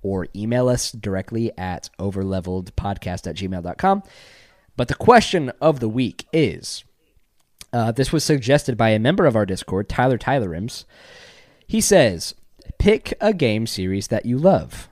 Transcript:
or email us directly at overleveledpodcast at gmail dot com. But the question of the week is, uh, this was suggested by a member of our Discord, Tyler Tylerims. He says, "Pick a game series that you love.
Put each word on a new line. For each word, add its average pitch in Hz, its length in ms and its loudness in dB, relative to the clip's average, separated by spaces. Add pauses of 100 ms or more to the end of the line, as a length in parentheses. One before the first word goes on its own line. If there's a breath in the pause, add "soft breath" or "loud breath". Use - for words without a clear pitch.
or 98 320 -4
email 120 340 0
us 123 220 0
directly 107 640 -4
at 90 320 -8 (120)
overleveledpodcast 95 1300 -6
at 82 80 -8
gmail 92 260 -6
dot 87 160 -10
com. 196 240 0 (760 soft breath)
But 120 120 -2
the - 80 -2
question 190 640 4
of 147 180 2
the 117 100 -2
week 117 440 -4
is, 135 500 -2 (920)
uh, 117 200 0
this 131 200 0
was 156 120 0
suggested 135 520 2
by 113 140 4
a 107 80 4
member 156 280 4
of 113 100 4
our 104 100 4
Discord, 95 420 -4
Tyler 127 300 2
Tylerims. 110 680 -4 (800 loud breath)
He 220 120 0
says, 123 540 4 (440)
"Pick - 420 2
a 214 120 4
game 113 360 0
series 95 400 -4
that - 180 -2
you 123 120 0
love. 147 540 2